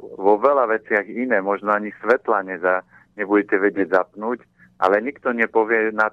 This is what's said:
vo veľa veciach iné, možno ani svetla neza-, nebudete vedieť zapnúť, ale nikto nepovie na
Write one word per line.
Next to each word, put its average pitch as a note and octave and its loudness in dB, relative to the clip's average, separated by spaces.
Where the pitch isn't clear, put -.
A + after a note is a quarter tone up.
vo G2+ 4
veľa B2+ 2
veciach A2 -2
iné, A2+ -2
možno G2+ -2
ani G#2 -4
svetla G#2+ 0
neza-, F#2 -2
nebudete G2+ 2
vedieť G2 0
zapnúť, G#2+ -2
ale G2 2
nikto B2+ -6
nepovie A2 0
na G#2+ 0